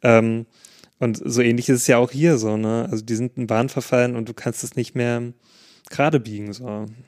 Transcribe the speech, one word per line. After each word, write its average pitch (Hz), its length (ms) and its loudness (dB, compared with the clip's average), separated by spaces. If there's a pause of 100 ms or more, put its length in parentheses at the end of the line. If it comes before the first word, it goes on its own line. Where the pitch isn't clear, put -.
Ähm, 113 440 4 (520)
und 117 260 0
so 117 180 0
ähnlich 120 260 2
ist 131 140 6
es - 40 -2
ja 123 120 6
auch 120 120 2
hier 151 280 4
so, 107 180 0
ne? 110 340 -2
Also 110 140 -6
die 113 100 -4
sind 120 220 -4
in 120 120 -4
Wahn 113 200 2
verfallen 123 480 0
und 113 120 -6
du 117 60 -12
kannst - 300 -6
es - 120 -12
nicht 120 180 -6
mehr 120 280 -2 (680)
gerade 151 300 2
biegen, 104 320 -10
so. 110 340 -10 (220)